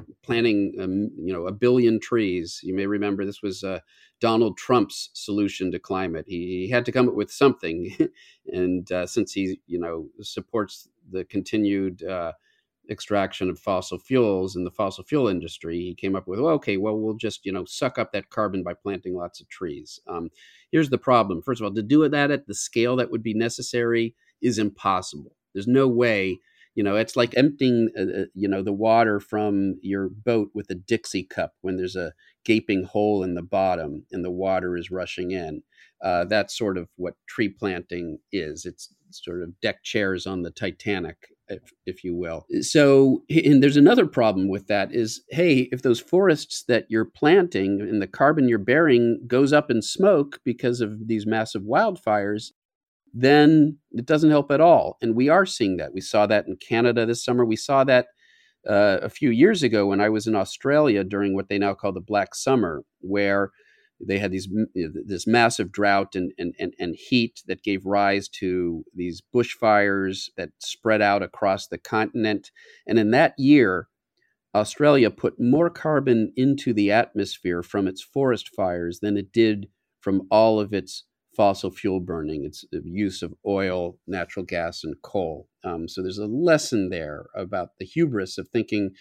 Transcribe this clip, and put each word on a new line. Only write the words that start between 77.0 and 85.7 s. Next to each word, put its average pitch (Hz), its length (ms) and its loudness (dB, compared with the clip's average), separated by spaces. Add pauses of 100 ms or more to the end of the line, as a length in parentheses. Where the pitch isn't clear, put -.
from 98 260 -2
its 92 140 -12
forest 131 520 -2
fires 87 460 -4
than 104 160 -2
it 98 160 -6
did 107 340 2 (340)
from 95 300 -2
all 110 300 4
of 101 120 -6
its - 340 -6 (300)
fossil 98 340 2
fuel 95 300 -4
burning, 78 440 -6
its - 280 -14
use 92 500 -6
of 85 100 -8 (140)
oil, 92 600 -4
natural 90 380 -8
gas, 87 380 -6
and - 200 -12
coal. 80 460 -8 (140)
Um, 82 240 -8